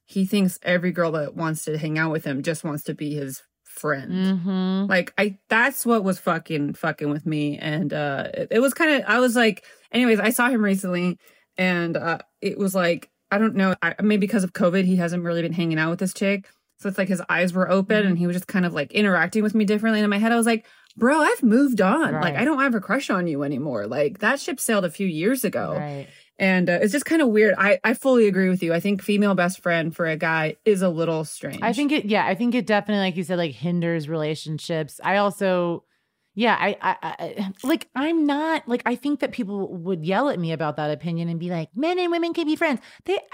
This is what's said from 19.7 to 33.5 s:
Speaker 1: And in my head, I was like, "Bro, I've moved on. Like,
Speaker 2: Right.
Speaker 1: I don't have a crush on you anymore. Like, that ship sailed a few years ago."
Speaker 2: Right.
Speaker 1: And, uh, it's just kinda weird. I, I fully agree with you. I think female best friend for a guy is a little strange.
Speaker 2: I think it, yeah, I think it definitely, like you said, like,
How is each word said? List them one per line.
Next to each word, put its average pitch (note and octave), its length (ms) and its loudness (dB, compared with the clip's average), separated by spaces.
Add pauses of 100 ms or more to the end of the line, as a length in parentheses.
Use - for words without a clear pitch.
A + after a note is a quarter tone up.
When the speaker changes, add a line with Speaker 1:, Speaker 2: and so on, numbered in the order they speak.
Speaker 1:
And G#3+ 40 2
in G#3 60 2
my G3+ 80 0
head, A3+ 140 2
I A#3 40 4
was A#3 80 2
like, A3+ 220 0 (320)
"Bro, C4+ 220 4
I've G#4 220 2
moved B3 380 4
on. G#3 320 4
Like, D3+ 120 0
Speaker 2:
Right. D#3 120 0
Speaker 1:
I G#3 80 0
don't C#4+ 160 2
have C4+ 140 2
a G#3 60 0
crush B3+ 280 -2
on F3+ 180 0
you D3 160 -2
anymore. C#3 440 -4
Like, B2 320 -2
that B3 200 0
ship D4+ 220 -8
sailed G3+ 240 0
a F3 60 -4
few G3 160 -4
years F#3 380 0
ago." G2+ 340 -4
Speaker 2:
Right. C#3+ 280 -8 (320)
Speaker 1:
And, F#3 300 4
uh, F3 140 2
it's G#3 100 2
just - 140 -2
kinda D#4+ 200 4
weird. G#3+ 300 4
I, F#3+ 260 2
I A3+ 120 2
fully B3 340 4
agree F#3+ 220 2
with F#3 120 0
you. E3 120 0
I E3+ 60 0
think G3 220 0
female G3+ 320 2
best F3+ 280 0
friend E3 340 0
for F3 80 -2
a D#3+ 140 -2
guy D#3+ 380 0 (100)
is G3 160 4
a F#3 80 2
little D#3+ 340 -2
strange. - 380 -10
Speaker 2:
I A3+ 100 2
think C#4 200 0
it, D4+ 120 0
yeah, G3+ 220 2
I F#3 80 0
think A#3+ 200 0
it A#3 120 0
definitely, G3+ 400 0
like F3 100 -2
you F#3 80 -4
said, F3 140 -2
like, E3 140 -2